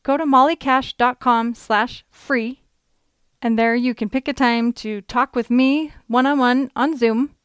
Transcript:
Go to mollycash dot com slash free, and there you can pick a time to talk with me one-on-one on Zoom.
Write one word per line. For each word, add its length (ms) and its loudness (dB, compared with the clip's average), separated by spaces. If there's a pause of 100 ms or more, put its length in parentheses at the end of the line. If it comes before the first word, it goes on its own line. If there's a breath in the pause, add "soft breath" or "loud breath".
Go 160 -2
to 80 -4
mollycash 720 2
dot 220 0
com 340 0
slash 560 -4
free, 520 -6 (800)
and 180 0
there 160 2
you 180 0
can 160 -6
pick 180 -4
a 60 -4
time 400 0
to 280 -8
talk 340 -4
with 140 -4
me 420 2 (160)
one-on-one 680 0
on 220 -2
Zoom. 480 0